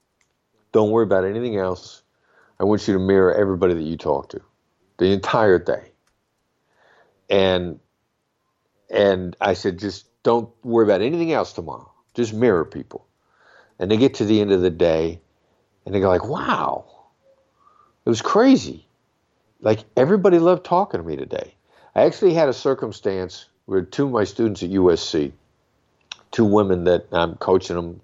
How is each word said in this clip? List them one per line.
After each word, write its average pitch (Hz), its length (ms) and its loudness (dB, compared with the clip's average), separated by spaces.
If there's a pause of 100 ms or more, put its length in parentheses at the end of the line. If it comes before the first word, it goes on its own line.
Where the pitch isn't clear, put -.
(720)
Don't 107 180 4
worry 113 140 2
about 95 200 0
anything 110 320 -4
else. 92 460 -6 (580)
I 92 40 -2
want 104 220 0
you 104 80 2
to 95 60 2
mirror 95 340 4
everybody 95 400 0
that 82 80 -6
you 80 140 -6
talk 71 340 -4
to - 100 -14 (580)
the 92 140 2
entire 101 460 2
day." - 340 -6 (1400)
And, 92 500 0 (1080)
and 92 500 0
I 101 140 0
said, 92 240 -6
"Just 98 280 -10 (160)
don't 117 280 0 (120)
worry 117 220 2
about 101 160 2
anything 160 320 -2
else 107 200 -4
tomorrow. 71 380 -14 (240)
Just 113 200 -4
mirror 107 300 2
people." - 420 -16 (720)
And 92 120 -4
they 110 60 2
get 127 180 2
to 110 100 -4
the 107 160 2
end 101 120 0
of 92 80 4
the 90 100 2
day, 82 500 0 (680)
and 92 80 -10
they 101 60 0
go 95 80 2
like, 92 180 0
"Wow, 110 580 -6 (1200)
it - 40 -2
was 113 140 0
crazy. 214 640 2 (720)
Like, 110 240 -2 (120)
everybody 180 420 4
loved 175 260 2
talking 180 360 -2
to 82 60 -12
me 80 100 -8
today." - 380 -10 (400)
I 113 100 4
actually 170 300 2
had 160 140 2
a 123 60 0
circumstance 101 920 -6 (200)
where 92 160 0
two 139 240 -4
of 131 60 -6
my 110 120 2
students 104 380 -4
at 90 80 -6
U 92 200 4
S 82 120 2
C, 71 300 -4 (1000)
two 117 160 2
women 98 380 2
that 87 280 2
I'm 85 240 -2
coaching 92 400 0
them, 85 260 -10